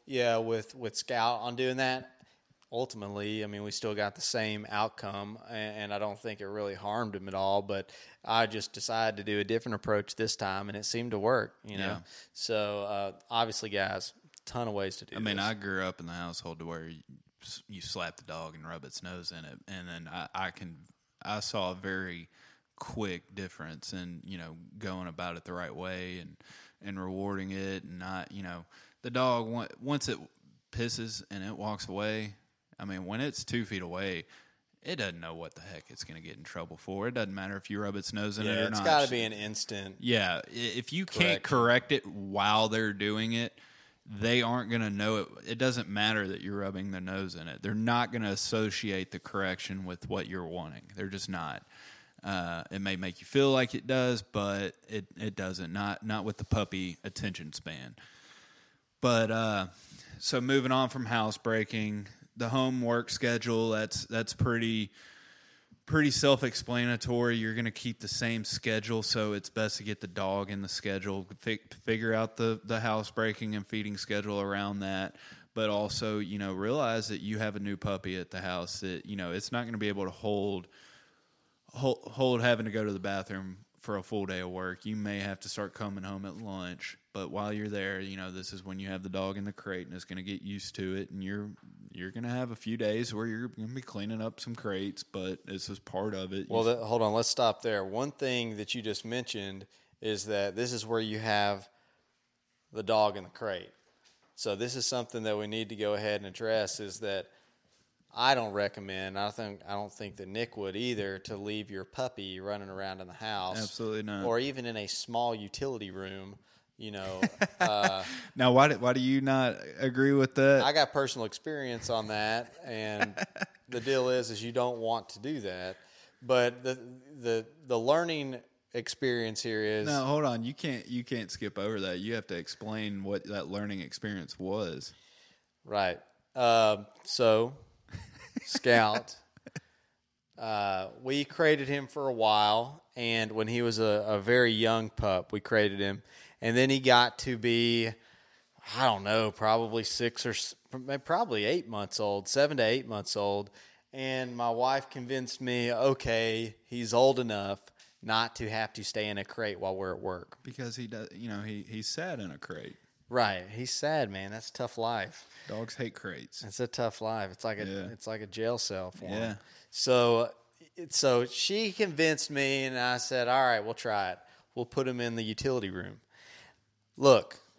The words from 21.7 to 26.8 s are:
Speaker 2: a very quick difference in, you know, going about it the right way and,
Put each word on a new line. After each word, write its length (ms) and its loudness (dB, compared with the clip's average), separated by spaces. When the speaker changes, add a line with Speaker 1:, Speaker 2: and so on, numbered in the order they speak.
Speaker 2:
a 20 -8
very 540 -6
quick 580 -6
difference 600 -10
in, 300 -10
you 140 -10
know, 180 -12
going 300 -6
about 280 -6
it 80 -14
the 100 -10
right 200 -6
way 440 -8
and, 180 -14